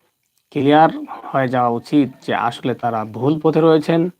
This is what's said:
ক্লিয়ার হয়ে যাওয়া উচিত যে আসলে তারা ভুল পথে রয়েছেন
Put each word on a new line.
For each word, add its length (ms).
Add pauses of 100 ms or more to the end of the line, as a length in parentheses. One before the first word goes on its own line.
(500)
ক্লিয়ার 400 (340)
হয়ে 240
যাওয়া 220
উচিত 400 (180)
যে 80
আসলে 400
তারা 300
ভুল 340
পথে 220
রয়েছেন 480 (100)